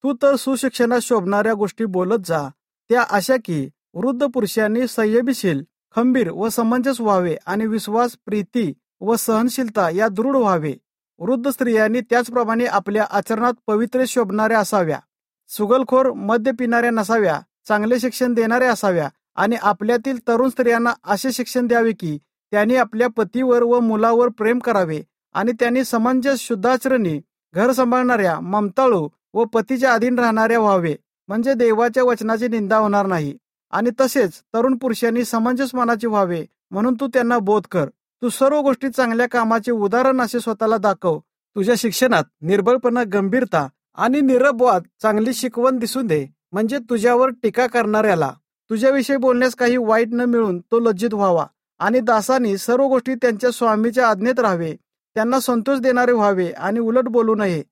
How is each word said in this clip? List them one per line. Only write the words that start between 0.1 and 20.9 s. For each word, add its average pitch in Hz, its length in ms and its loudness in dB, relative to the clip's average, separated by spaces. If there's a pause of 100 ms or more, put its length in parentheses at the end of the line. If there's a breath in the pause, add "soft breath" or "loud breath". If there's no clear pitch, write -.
तर 277 220 2
सुशिक्षणात 247 640 -2
शोभणाऱ्या 214 520 0
गोष्टी 208 320 -4
बोलत 185 400 -2
जा, 156 240 -4 (400)
त्या 240 200 2
अशा 202 260 2 (100)
की 147 240 -4 (240)
वृद्ध 247 320 -2
पुरुषांनी 226 640 -2
संयमीशील, 220 760 0 (320)
खंबीर 240 360 2
व 185 180 -4
समंजस 240 520 0
व्हावे 185 340 0 (100)
आणि 208 200 -2
विश्वास, 220 600 -2
प्रीती 202 480 -4 (280)
व 214 140 0
सहनशीलता 220 760 -2
या 196 180 0
दृढ 226 280 -2
व्हावे. 180 380 0 (460)
वृद्ध 240 300 -2
स्त्रियांनी 226 520 0
त्याचप्रमाणे 233 640 -2
आपल्या 208 460 -2
आचरणात 226 420 -2 (140)
पवित्रे 240 400 0
शोभणाऱ्या 220 520 0
असाव्या, 180 400 0 (500)
सुगलखोर, 254 640 2
मद्य 214 400 -2
पिणाऱ्या 240 400 0
नसाव्या, 214 480 0 (280)
चांगले 214 320 0
शिक्षण 247 340 -2
देणाऱ्या 233 380 2
असाव्या 180 380 0 (260)
आणि 214 260 0
आपल्यातील 226 680 -2
तरुण 240 220 2
स्त्रियांना 240 440 0 (100)